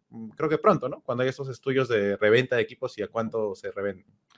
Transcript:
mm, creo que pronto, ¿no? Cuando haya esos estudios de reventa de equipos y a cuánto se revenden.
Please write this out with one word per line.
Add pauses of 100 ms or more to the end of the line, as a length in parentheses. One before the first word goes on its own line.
mm,
creo
que
pronto,
¿no?
Cuando
haya
esos
estudios
de
reventa
de
equipos
y
a
cuánto
se
revenden. (300)